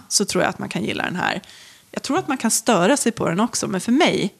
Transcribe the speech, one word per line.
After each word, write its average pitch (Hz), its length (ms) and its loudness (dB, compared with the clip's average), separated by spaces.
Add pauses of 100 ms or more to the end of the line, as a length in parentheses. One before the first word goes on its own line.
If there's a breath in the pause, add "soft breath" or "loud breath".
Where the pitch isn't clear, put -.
så - 160 0
tror 180 180 0
jag - 80 2
att - 80 -8
man - 100 -6
kan 185 160 -4
gilla - 200 -4
den 175 120 -4
här. 185 260 -2 (480 loud breath)
Jag - 120 -10
tror 285 160 -2
att 370 100 -2
man 269 100 -2
kan 226 120 0
störa 214 460 4
sig 233 160 0
på - 160 -2
den 170 120 0
också, 226 280 -2
men 190 120 -4
för 226 120 -2
mig, 247 480 2